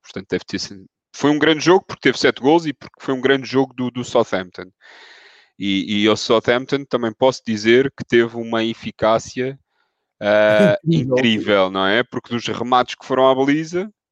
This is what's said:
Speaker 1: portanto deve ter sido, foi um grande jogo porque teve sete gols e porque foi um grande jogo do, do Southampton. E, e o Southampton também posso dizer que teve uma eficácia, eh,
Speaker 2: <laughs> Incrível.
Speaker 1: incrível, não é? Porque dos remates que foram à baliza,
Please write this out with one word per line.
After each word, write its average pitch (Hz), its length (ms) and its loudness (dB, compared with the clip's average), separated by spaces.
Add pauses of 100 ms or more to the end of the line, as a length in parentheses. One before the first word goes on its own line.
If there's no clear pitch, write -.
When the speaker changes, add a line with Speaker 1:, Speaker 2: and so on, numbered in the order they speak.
Speaker 1:
portanto - 280 -16
deve 92 140 -4
ter - 160 -8
sido, 95 240 -14 (300)
foi 143 160 0
um 147 80 0
grande 151 260 2
jogo 185 220 4
porque - 160 -16
teve 123 160 0
sete - 240 0
gols 160 240 2
e 147 80 -6
porque - 260 -20
foi 139 140 -4
um 127 80 -8
grande 131 260 0
jogo 131 260 -2
do, 123 160 -6
do 123 140 -8
Southampton. 92 640 -4 (920)
E, 101 460 -2
e 107 40 6
o 107 80 4
Southampton 123 680 0
também 120 280 -4
posso 127 340 0
dizer 117 500 2
que - 80 -12
teve 117 320 0
uma 113 280 -4
eficácia, 113 920 -4 (600)
eh, 104 600 4
Speaker 2:
<laughs> - 40 -16
Incrível. 139 340 0
Speaker 1:
incrível, 104 520 2
não 95 160 -2
é? 110 180 2
Porque - 300 -12
dos 117 120 -6
remates 120 500 -2
que - 100 -20
foram 131 220 2
à 131 60 4
baliza, 160 560 -2 (220)